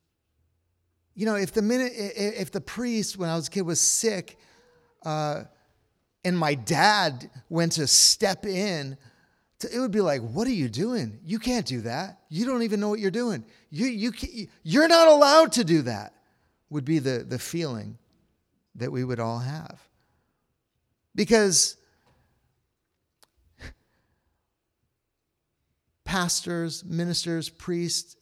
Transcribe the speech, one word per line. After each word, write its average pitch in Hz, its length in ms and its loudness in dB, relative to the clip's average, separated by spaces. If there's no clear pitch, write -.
You 196 100 -4
know, 220 100 2
if 196 180 -2
the 220 80 2
minute, 247 360 0
i-, 214 60 -6
i-, 208 380 -4
if 185 100 -8
the 185 100 -6
priest, 220 560 -4
when 175 120 -4
I 165 60 -2
was 165 120 -4
a - 40 -12
kid, 202 100 -2
was 165 180 -2
sick, - 580 -2
uh, 151 380 -4
and 180 120 0
my 156 160 2
dad 156 800 2
went 165 260 0
to 147 140 -2
step - 580 4
in, 180 520 -4
to, - 140 -10
it 233 60 -4
would 254 120 -2
be 208 100 2
like, 143 200 0
"What 127 260 -4
are 262 60 0
you 151 140 0
doing? 127 560 -4
You 190 160 -6
can't 240 260 -2
do 127 160 -6
that. 127 380 -8
You 180 160 -2
don't 247 180 0
even 208 180 -2
know 208 80 -2
what 208 100 -2
you're 196 120 0
doing. 208 340 -4
You, 180 180 -2
you 233 240 -2
ca-, - 380 -12
you're 269 260 4
not 330 180 8
allowed 302 460 8
to 247 100 2
do 160 200 4
that," 107 300 -6
would 147 160 -6
be 156 140 0
the, 127 260 -2
the 123 140 -6
feeling 117 580 -8
that 120 160 -6
we 127 120 -4
would 123 160 -4
all 117 200 -4
have. 143 420 -10
Because 202 640 4
pastors, 175 800 -4
ministers, 170 640 -4
priests - 720 -6